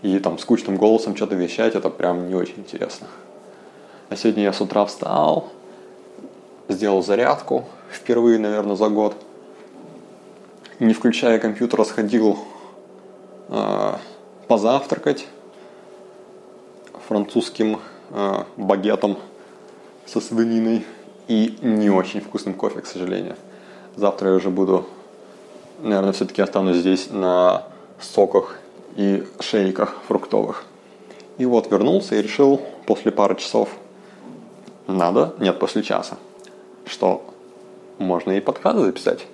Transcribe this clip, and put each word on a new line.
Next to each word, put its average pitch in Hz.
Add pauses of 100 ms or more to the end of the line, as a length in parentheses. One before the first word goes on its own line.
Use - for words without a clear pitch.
И 98
там 87
скучным 107
голосом 107
что-то 101
вещать, 95
это -
прям 90
не 95
очень 90
интересно. - (1000)
А 104
сегодня 104
я 98
с -
утра 101
встал, - (1200)
сделал 98
зарядку, 123 (260)
впервые, 117
наверное, 104
за 107
год. 104 (1600)
Не 113
включая 113
компьютер, 110
сходил, 107 (1120)
э, 50 (520)
позавтракать 127 (1800)
французским, 107 (300)
э, 101 (120)
багетом 101 (880)
со -
свининой 113 (420)
и 113
не 107
очень 95
вкусным -
кофе, -
к -
сожалению. 92 (600)
Завтра 98
я 95
уже 92
буду, 92 (960)
наверное, 98
все-таки 95
останусь 95
здесь 92
на 90 (360)
соках - (380)
и 98 (140)
шейках 98 (100)
фруктовых. 107 (720)
И 127
вот 120
вернулся 123
и 107
решил 139 (260)
после -
пары 101
часов, - (1160)
надо, 95
нет, 95
после -
часа, - (720)
что - (760)
можно 92
и 101
подкаст -
записать. -